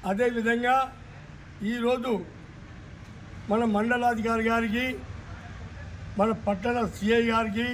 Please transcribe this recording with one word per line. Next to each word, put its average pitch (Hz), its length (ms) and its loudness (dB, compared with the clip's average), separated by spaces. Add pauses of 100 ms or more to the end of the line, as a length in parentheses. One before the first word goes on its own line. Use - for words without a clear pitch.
(100)
అదేవిధంగా 233 640 4 (960)
ఈరోజు 240 400 2 (1400)
మన 220 120 4 (140)
మండలాధికారి 226 760 2
గారికి, 233 360 2 (1300)
మన 220 120 4 (160)
పట్టణ 208 320 0 (180)
సిఐ 226 260 4 (100)
గారికి 226 420 2